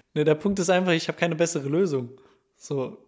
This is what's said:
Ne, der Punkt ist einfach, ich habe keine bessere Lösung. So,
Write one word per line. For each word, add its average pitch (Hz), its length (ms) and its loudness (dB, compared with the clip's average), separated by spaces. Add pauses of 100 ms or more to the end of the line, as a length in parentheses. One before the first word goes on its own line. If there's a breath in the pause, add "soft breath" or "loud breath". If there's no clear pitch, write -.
(140)
Ne, 151 80 0
der 151 140 4
Punkt 202 240 -2
ist 175 100 0
einfach, 185 220 4
ich 165 160 0
habe 165 100 -4
keine 170 160 0
bessere 156 340 -2
Lösung. 143 420 0 (460 soft breath)
So, - 520 -6